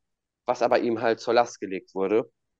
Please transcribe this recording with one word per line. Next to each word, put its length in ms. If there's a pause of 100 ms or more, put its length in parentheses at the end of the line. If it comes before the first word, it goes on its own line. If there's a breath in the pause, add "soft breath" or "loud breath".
(440)
was 180
aber 180
ihm 200
halt 200
zur 140
Last 240
gelegt 360
wurde. 360 (280)